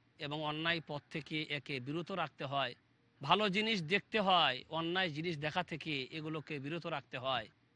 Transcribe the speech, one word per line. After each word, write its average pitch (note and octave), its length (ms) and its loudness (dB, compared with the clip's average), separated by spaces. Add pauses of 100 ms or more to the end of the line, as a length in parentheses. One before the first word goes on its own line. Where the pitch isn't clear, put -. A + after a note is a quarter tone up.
(180)
এবং D3+ 240 -4
অন্যায় D#3+ 440 0
পথ D3 240 -6
থেকে D#3 320 -4
একে C#3+ 380 -6
বিরত D#3 320 -6
রাখতে E3 320 -4
হয়। C3 300 -2 (480)
ভালো F#3+ 260 6
জিনিস G#3+ 340 2
দেখতে G3 380 2
হয়, E3 480 6
অন্যায় E3 420 0
জিনিস D#3+ 280 -2
দেখা D3+ 240 0
থেকে D3+ 480 -4
এগুলোকে D#3 480 -6
বিরত D#3 280 -6
রাখতে D3 320 -6
হয়। A#2+ 300 0 (280)